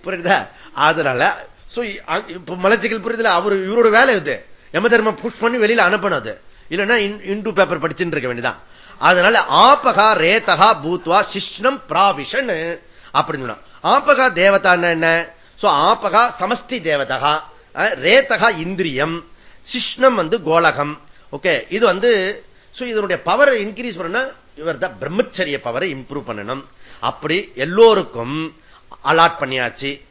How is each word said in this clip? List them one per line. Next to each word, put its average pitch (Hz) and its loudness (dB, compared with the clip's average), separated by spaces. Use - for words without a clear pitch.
புரியுதா? 190 -2
அதனால, 151 0
so, 240 -8
அ-, 202 -8
இப்ப 175 -14
மலச்சிக்கல் 202 -2
புரியுதுல, 220 -4
அவரு, 196 0
இவரோட 214 2
வேலை 233 4
இது. 143 -4
யம 190 0
தர்மா 220 2
புஷ் - -10
பண்ணி 233 0
வெளியில 226 2
அனுப்பணும் 185 2
அது. 110 -8
இல்லைன்னா 196 -2
இன்-, 208 -2
இந்து 202 -6
பேப்பர் 170 0
படிச்சுட்டு 160 -4
இருக்க 123 -4
வேண்டியதான். 120 -4
அதனால 185 4
ஆபகா 214 4
ரேதகா 185 2
பூத்வா 175 0
சிஷ்ணம் 214 -4
பிராவிஷன் 170 -2
அப்படின்னு 135 -2
சொன்னா. - -14
ஆபகா 262 2
தேவதான்னா 180 2
என்ன? 165 0
So, - 2
ஆபகா 202 2
சமஷ்டி 226 -4
தேவதகா, 143 -2
அ, 202 0
ரேதகா 226 2
இந்திரியம், 165 -4
சிஷ்ணம் 247 0
வந்து 185 -2
கோலகம். 156 0
ஓகே, 143 -2
இது 220 0
வந்து, 196 0
so, 247 -10
இதனுடைய 202 -4
பவரை 226 2
இன்க்ரீஸ் 214 -10
பண்ணணும்னா 214 -6
இவர் 151 -6
தான் 180 -6
பிரம்மச்சரிய 160 -4
பவரை 139 -6
இம்ப்ரூவ் 135 -12
பண்ணணும். 117 -8
அப்படி 156 -6
எல்லோருக்கும் 160 2
அலாட் 165 2
பண்ணியாச்சு. 131 -6